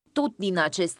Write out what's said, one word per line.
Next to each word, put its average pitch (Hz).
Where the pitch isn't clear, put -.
Tot 285
din 190
acest 165